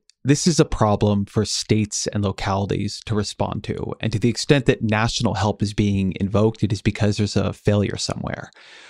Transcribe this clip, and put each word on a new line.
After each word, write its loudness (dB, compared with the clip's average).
this 4
is 4
a 6
problem 2
for 0
states 0
and -2
localities -2
to -2
respond -4
to. -6
And -2
to 0
the 4
extent -2
that 2
national 0
help -2
is -4
being 0
invoked, 0
it 0
is -4
because 0
there's 0
a 0
failure 0
somewhere. -6